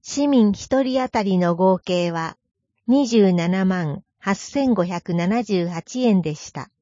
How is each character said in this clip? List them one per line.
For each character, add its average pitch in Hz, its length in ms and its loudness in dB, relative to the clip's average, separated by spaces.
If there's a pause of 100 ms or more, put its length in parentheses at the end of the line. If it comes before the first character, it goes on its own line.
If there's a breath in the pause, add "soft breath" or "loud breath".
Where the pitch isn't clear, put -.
市 285 260 -4
民 226 260 4
一 262 300 -2
人 262 180 -2
当 254 80 -4
た 226 140 -2
り 190 140 0
の 175 180 2
合 185 240 2
計 175 320 -2
は、 165 260 -8 (500)
二 262 200 2
十 208 260 4
七 180 320 0
万 180 380 -4 (160)
八 - 160 -2
千 269 380 -2
五 190 120 0
百 175 280 -6
七 190 300 0
十 185 240 -2
八 175 340 -8
円 208 200 4
で 156 140 -4
し - 160 -18
た。 - 180 -12 (120)